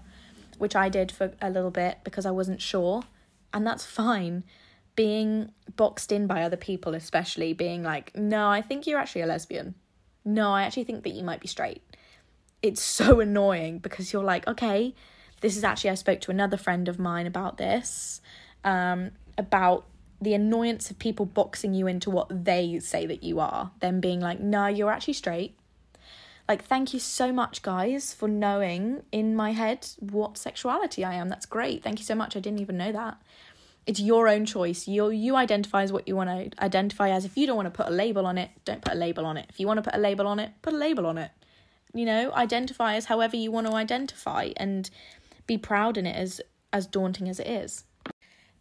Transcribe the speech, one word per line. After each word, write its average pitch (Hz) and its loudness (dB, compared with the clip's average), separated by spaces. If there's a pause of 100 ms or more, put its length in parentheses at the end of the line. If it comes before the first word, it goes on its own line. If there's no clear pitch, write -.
(600)
which 208 0
I 196 4
did 190 0
for 190 -4
a 202 -2
little 185 0
bit 180 -2
because 196 -4
I 185 0
wasn't 185 -2
sure. 190 0 (500)
And 208 0
that's - -4
fine. 185 0 (520)
Being 214 2 (240)
boxed - 2
in 208 2
by 170 2
other 170 0
people, 180 -4
especially, 165 -2
being 175 -4
like, 156 -6
"No, 208 2
I 208 4
think 277 -6
you're 294 2
actually 262 -2
a 165 0
lesbian. 165 -4 (500)
No, 208 2
I 196 4
actually 226 -2
think 214 -8
that - -4
you - -8
might 165 -6
be - -14
straight." - -6 (800)
It's - 2
so - 8
annoying 196 2
because 185 -8
you're 202 0
like, 185 0
"Okay," 226 0 (460)
this 202 0
is 208 -4
actually, 202 0
I 190 0
spoke 190 2
to - -6
another 196 2
friend 180 0
of 180 -4
mine 175 -2
about 180 -6
this, - -2 (420)
um, 180 0 (260)
about 190 4 (340)
the 208 2
annoyance 226 2
of 190 -14
people 214 -2
boxing 196 0
you 190 2
into 180 -2
what 180 0
they 175 2
say 165 -4
that - -6
you 165 -2
are, - -2 (120)
them 185 2
being 180 0
like, 175 -4
"No, 202 2
you're 202 2
actually - -2
straight." 175 -4 (960)
Like, 214 2
thank 262 0
you 254 -4
so 254 0
much, 247 -2
guys, 208 -2
for 214 -4
knowing 202 0
in 220 2
my 220 2
head 226 -2 (120)
what 208 -2
sexuality - -4
I 180 -4
am. 180 -4
That's - -8
great. 262 -4
Thank 214 -4
you - -12
so 214 -2
much. 220 -4
I 202 -6
didn't 208 -4
even 190 -4
know 180 -2
that. 214 -8 (640)
It's 202 -2
your 226 8
own 214 6
choice. 175 -2
You, 208 2
you 226 2
identify 208 2
as 196 -2
what - -2
you 190 0
wanna 185 -2 (100)
identify 196 2
as. 190 2
If 196 -6
you 277 4
don't 254 2
wanna 190 -2
put - -2
a - 0
label 196 2
on 180 0
it, 180 -4 (160)
don't - -6
put - -2
a 170 -2
label 170 -2
on 156 -4
it. - -10
If - -8
you 196 0
wanna 214 2
put - -2
a - 2
label 202 2
on 208 0
it, 214 -6 (100)
put 320 -2
a 302 0
label 202 0
on 165 -2
it. 160 -8 (640)
You 233 -2
know, 226 2
identify 240 0
as 220 -2
however 226 2
you 220 -2
wanna 226 0
identify 247 -2
and 190 -4 (560)
be 226 0
proud 220 2
in 185 -2
it, 175 -4
as, 185 -6 (320)
as 196 2
daunting 190 -2
as 185 -6
it - -6
is. - -6 (760)